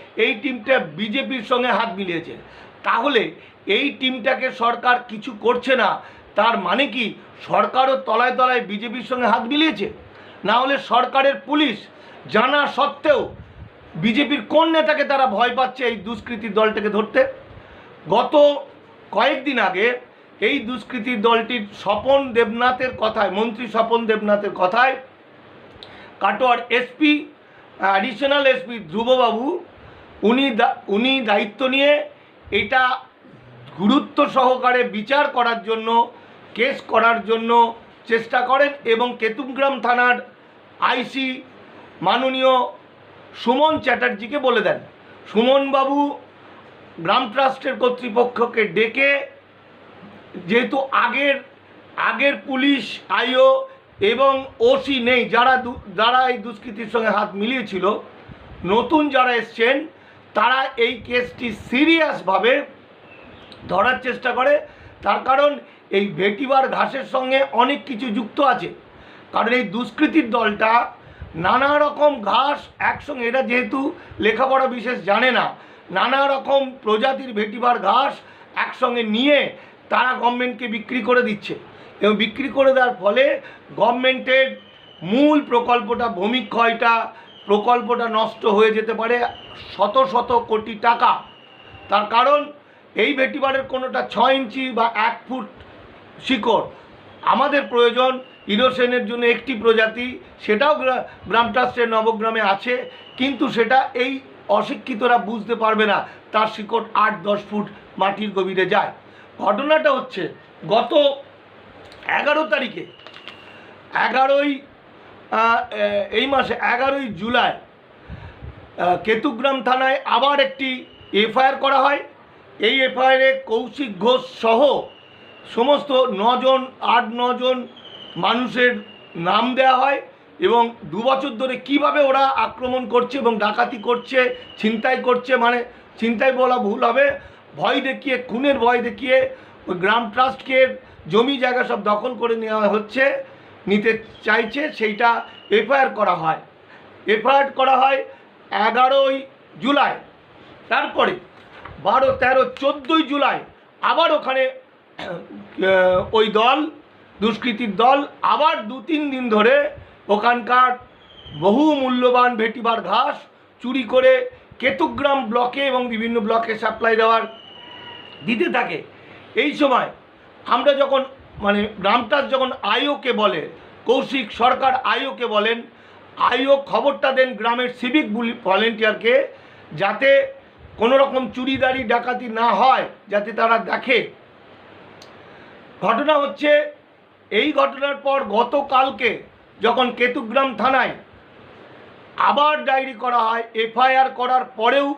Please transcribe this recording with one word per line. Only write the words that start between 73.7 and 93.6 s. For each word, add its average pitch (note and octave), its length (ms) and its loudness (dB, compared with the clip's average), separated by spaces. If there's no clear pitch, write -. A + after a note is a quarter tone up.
লেখাপড়া C4 480 2
বিশেষ A#3 380 -6
জানে A3 260 2
না, G3 240 0
নানা B3 360 0
রকম C4+ 460 0
প্রজাতির A#3+ 500 0
ভেটিবার A3 460 -2
ঘাস A3+ 360 2
একসঙ্গে A#3+ 460 -2
নিয়ে A#3 540 2
তারা A#3+ 240 0
গভর্নমেন্টকে A#3+ 560 -2
বিক্রি A#3 340 -6
করে B3 200 2
দিচ্ছে G3+ 320 -6
এবং G#3 160 4
বিক্রি A3+ 320 -2
করে C4+ 240 4
দেওয়ার B3+ 220 2
ফলে A#3 460 2
গভর্নমেন্টের B3+ 840 0
মূল C#4+ 380 4
প্রকল্পটা, A#3 680 0
ভূমিক্ষয়টা, A3+ 1040 0
প্রকল্পটা A#3 600 0
নষ্ট A3 380 -2
হয়ে G#3+ 240 4
যেতে A3 240 -2
পারে A#3 300 -2
শত G#3 360 2
শত A#3+ 360 0
কোটি G#3+ 260 -4
টাকা। A#3 480 0
তার G#3 180 0
কারণ C#4 460 2
এই B3 200 0
ভেটিবারের C4 480 -2